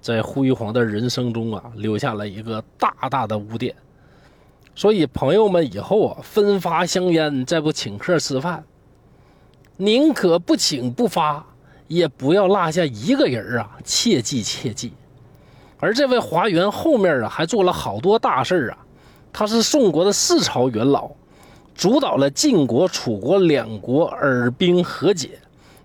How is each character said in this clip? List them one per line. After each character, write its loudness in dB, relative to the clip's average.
在 -2
辉 0
煌 -4
的 2
人 -2
生 -4
中 -4
啊， -14
留 -2
下 -4
了 -8
一 -12
个 -8
大 -2
大 -2
的 -4
污 -10
点。 -6
所 2
以 2
朋 -2
友 4
们 0
以 -8
后 0
啊， -8
分 0
发 -2
香 -2
烟 2
再 0
不 -2
请 -8
客 0
吃 -2
饭， -6
宁 2
可 2
不 0
请 -2
不 -2
发， -2
也 0
不 0
要 4
落 2
下 0
一 -2
个 2
人 -2
啊， -8
切 2
记 -4
切 -6
记。 -10
而 0
这 2
位 2
华 -2
元 2
后 0
面 2
啊， -4
还 -4
做 0
了 2
好 -6
多 2
大 0
事 0
儿 0
啊。 -16
他 -2
是 2
宋 4
国 2
的 2
四 2
朝 0
元 0
老， 0
主 2
导 -2
了 2
晋 2
国、 2
楚 -4
国 2
两 2
国 2
尔 0
兵 2
和 0
解， -10